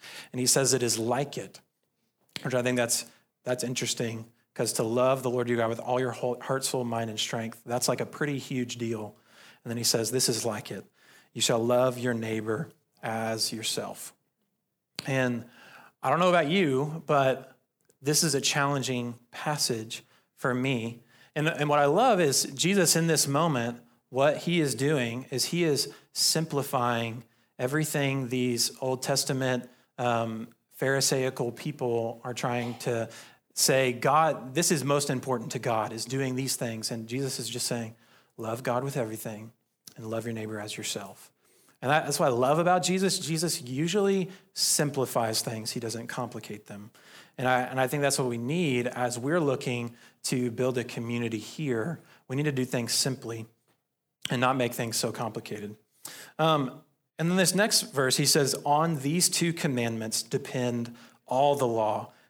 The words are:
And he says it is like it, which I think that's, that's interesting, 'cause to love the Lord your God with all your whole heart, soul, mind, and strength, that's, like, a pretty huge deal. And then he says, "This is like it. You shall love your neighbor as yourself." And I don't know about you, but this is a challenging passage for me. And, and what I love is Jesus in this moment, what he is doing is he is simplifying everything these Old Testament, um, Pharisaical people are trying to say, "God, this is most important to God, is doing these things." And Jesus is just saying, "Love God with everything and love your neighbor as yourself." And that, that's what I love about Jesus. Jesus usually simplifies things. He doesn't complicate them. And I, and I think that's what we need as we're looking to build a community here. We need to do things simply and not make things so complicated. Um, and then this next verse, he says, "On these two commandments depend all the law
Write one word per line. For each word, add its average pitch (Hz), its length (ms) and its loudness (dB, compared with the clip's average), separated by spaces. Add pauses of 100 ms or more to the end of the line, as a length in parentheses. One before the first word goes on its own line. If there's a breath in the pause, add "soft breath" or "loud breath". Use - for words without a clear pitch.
(300 loud breath)
And 123 100 -6
he 123 60 2
says 131 280 4
it 123 80 2
is 113 160 2
like 123 400 -2
it, 95 200 -14 (840)
which 127 120 -2
I 123 60 4
think 127 160 2
that's, 120 300 0 (380 loud breath)
that's 127 200 -2
interesting, 117 600 -4 (280)
'cause 117 200 -2
to - 80 0
love 127 400 2
the 127 80 0
Lord 123 180 0
your 120 80 2
God 113 140 2
with 113 100 -4
all 123 180 0
your 127 140 0
whole 120 260 -2
heart, 135 280 -2
soul, 127 180 -2
mind, 117 240 -2
and 107 100 -8
strength, 113 460 -6
that's, 123 240 0
like, 123 140 0
a 117 40 -2
pretty 147 320 -4
huge 123 380 -4
deal. 113 400 -6 (480 loud breath)
And 120 60 -10
then 117 80 -4
he 117 60 -4
says, 113 260 2
"This 127 180 2
is 113 160 0
like 107 260 -4
it. 98 140 -10 (480 soft breath)
You 120 80 -6
shall 113 240 2
love 123 340 4
your 120 140 0
neighbor 110 560 -2 (340)
as 113 520 -2
yourself." - 580 -6 (960)
And 127 400 0 (560 loud breath)
I 131 80 0
don't 151 80 4
know 185 100 6
about 170 200 4
you, 156 580 2
but 135 500 2 (460)
this 143 200 2
is 151 120 2
a 135 60 2
challenging 127 800 0 (120)
passage 120 760 -4 (320 soft breath)
for 131 160 -2
me. 123 480 -2 (340 soft breath)
And, 156 140 2
and 147 220 0
what 147 80 6
I 143 80 6
love 196 340 6
is 139 240 4 (100)
Jesus 170 420 4
in 165 100 2
this 156 200 2
moment, 139 540 0 (300 soft breath)
what 135 280 2
he 175 220 0
is 135 140 2
doing 127 560 0
is 127 160 -2
he 170 180 0
is - 240 2 (240 loud breath)
simplifying 123 1120 0 (340 soft breath)
everything 135 720 0
these 123 440 0 (100)
Old 131 200 0
Testament, 131 680 0 (260 soft breath)
um, 117 520 0 (260)
Pharisaical 135 800 0
people 117 720 -4
are 127 120 -8
trying 120 460 -2
to 113 280 -2 (460 loud breath)
say, 135 380 4
"God, 131 600 2
this 165 160 2
is 143 140 2
most 143 240 2
important 127 440 -2
to 139 60 -4
God, 110 360 0
is 110 100 -6
doing 131 300 -2
these 131 220 -2
things." 113 340 -4
And 113 180 -6
Jesus 131 300 -4
is 117 100 -6
just 120 180 -4
saying, 117 280 -4 (420 soft breath)
"Love 117 260 -6
God 127 220 0
with 139 140 -4
everything 110 540 -8 (440)
and 113 100 -12
love 113 200 -4
your 117 80 -4
neighbor 110 260 -6
as 104 160 -10
yourself." 101 540 -8 (520 soft breath)
And 127 80 0
that, 151 140 4
that's - 160 -2
what 160 60 4
I 131 60 4
love 127 260 4
about 180 240 4
Jesus. 185 360 2
Jesus 156 440 -2
usually 175 680 2 (240 loud breath)
simplifies 127 880 0
things. 110 300 -6
He 123 100 -4
doesn't 117 280 -6
complicate 110 580 -8
them. 104 240 -16 (480 loud breath)
And 127 100 0
I, 127 140 4
and 131 180 -2
I 131 60 4
think 143 160 0
that's 135 160 2
what 131 100 0
we 120 80 -2
need 127 500 0
as 120 320 -2
we're 147 220 0
looking 123 540 -2 (300 loud breath)
to 123 260 0
build 127 260 0
a 117 80 -2
community 117 540 -4
here. 127 600 -2 (300 loud breath)
We 131 80 -4
need 147 60 0
to 151 100 0
do 127 140 0
things 120 260 -2
simply 113 540 -2 (840)
and 123 140 0
not 127 140 2
make 123 180 0
things 117 240 -4
so 117 120 0
complicated. 110 640 -8 (640 loud breath)
Um, 147 440 2 (360)
and 165 120 0
then 185 80 4
this 180 160 4
next 214 400 2
verse, 131 240 4
he 147 80 4
says, 135 280 4 (120)
"On 151 320 2
these 147 320 2
two 165 240 0
commandments 117 680 -2
depend 123 720 -2 (320 loud breath)
all 143 280 4
the 139 120 0
law 107 460 0 (180 loud breath)